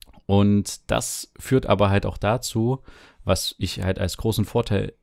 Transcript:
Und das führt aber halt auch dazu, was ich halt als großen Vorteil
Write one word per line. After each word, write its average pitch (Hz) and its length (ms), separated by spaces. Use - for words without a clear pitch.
Und 101 640
das - 480
führt 131 260
aber 101 240
halt 101 160
auch - 120
dazu, 117 600
was - 340
ich - 240
halt 95 180
als - 180
großen 107 280
Vorteil 101 560